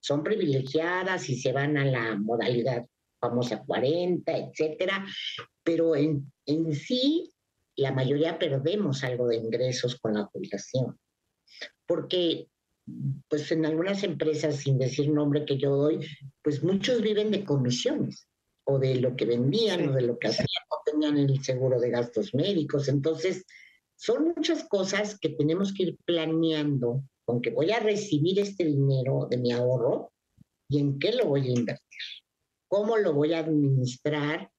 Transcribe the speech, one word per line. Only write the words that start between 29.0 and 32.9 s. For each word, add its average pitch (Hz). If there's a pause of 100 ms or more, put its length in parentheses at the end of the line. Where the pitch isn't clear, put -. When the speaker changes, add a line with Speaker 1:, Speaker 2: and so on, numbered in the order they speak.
Speaker 1:
de 123
mi 123
ahorro 123 (580)
y 143
en 143
qué 190
lo 240
voy 139
a 123
invertir, - (680)
cómo 214